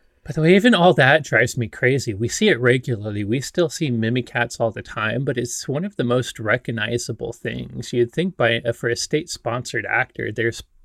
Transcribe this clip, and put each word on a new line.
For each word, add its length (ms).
By 80
the 80
way, 160
even 180
all 200
that 280
drives 340
me 120
crazy. 440
We 140
see 220
it 100
regularly. 640
We 180
still 280
see 240
Mimikatz 640
all 140
the 100
time, 420
but 140
it's 300
one 160
of 100
the 80
most 380
recognizable 920
things. 600
You'd 180
think 260
by, 220
uh, 140
for 160
a 80
state-sponsored 920
actor, 460
there's, 320